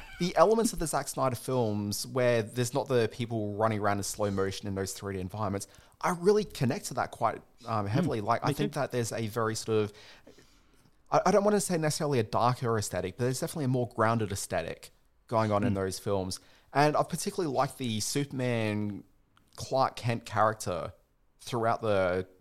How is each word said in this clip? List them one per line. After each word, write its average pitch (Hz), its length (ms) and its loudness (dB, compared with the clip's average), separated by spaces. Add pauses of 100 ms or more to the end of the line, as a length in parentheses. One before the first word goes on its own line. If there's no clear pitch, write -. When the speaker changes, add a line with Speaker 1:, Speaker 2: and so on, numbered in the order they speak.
Speaker 1:
<laughs> - 120 -10
the 175 160 0
elements 214 360 6
of 170 60 -8
the 170 80 -2
Zack 143 220 -4
Snyder 131 280 -2
films 104 720 -2
where 123 360 2
there's 117 300 -2
not 139 160 -2
the 120 240 4
people 110 420 -4
running 107 260 0
around 101 180 2
in 101 60 -4
slow 104 260 -2
motion 98 360 -2
in 101 80 -4
those 98 180 -4
three 98 220 -8
D 95 60 -6
environments, 98 460 -4 (340)
I 160 100 0 (100)
really 208 240 4
connect - 420 -2
to - 80 -10
that 107 160 -2
quite, - 320 -2 (240)
um, 113 180 -2
Speaker 2:
Hmm. - 20 -4
Speaker 1:
heavily. 120 360 0
Like, 107 220 0
I 120 40 2
Speaker 2:
Me 143 60 2
Speaker 1:
think - 180 -2
Speaker 2:
too. 151 80 -4
Speaker 1:
that 131 120 -4
there's 120 200 -2
a 113 140 -4
very 110 300 -2
sort 113 220 0
of, 104 140 2 (1160)
I, 143 160 4
I 180 60 6
don't 196 120 6
wanna 208 160 4
say 185 160 -2
necessarily 147 420 0
a 113 60 2
darker 113 540 2
aesthetic, 92 400 -4
but 120 60 0
there's 127 160 -2
definitely 160 240 -4
a 127 40 0
more 123 260 0
grounded 110 380 2
aesthetic 85 580 -6 (380)
going 110 240 2
on 101 120 4
in 123 60 2
Speaker 2:
Hmm. 104 100 2
Speaker 1:
those 95 180 -2
films. 95 400 -2 (340)
And 147 240 4
I 143 60 4
particularly 165 520 -4
like 131 220 0
the 113 240 -2
Superman 113 1040 -2 (520)
Clark - 400 0
Kent 117 280 -2
character 104 680 0 (480)
throughout 117 400 0
the 95 460 2 (140)